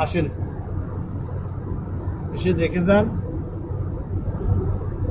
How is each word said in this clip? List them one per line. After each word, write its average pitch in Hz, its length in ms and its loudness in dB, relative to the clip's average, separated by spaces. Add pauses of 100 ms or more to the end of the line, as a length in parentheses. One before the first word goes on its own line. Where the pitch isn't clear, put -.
আসেন, 160 220 2 (2000)
এসে 180 200 2
দেখে 165 300 2
যান। 202 220 8 (2000)